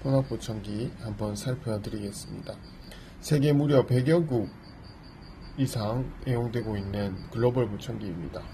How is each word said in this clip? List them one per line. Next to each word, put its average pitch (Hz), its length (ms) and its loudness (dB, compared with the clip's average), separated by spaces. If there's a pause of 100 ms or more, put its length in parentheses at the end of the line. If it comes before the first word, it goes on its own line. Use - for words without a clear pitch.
혼합 135 260 4
보청기 107 720 -4
한번 104 340 -4
살펴드리겠습니다. 104 1160 -4 (680)
세계 147 320 4
무려 143 340 8
백여 147 400 6
국 120 200 2 (1080)
이상 123 560 0 (140)
애용되고 117 500 0
있는 98 380 -2 (160)
글로벌 123 360 4
보청기입니다. 101 760 -6 (100)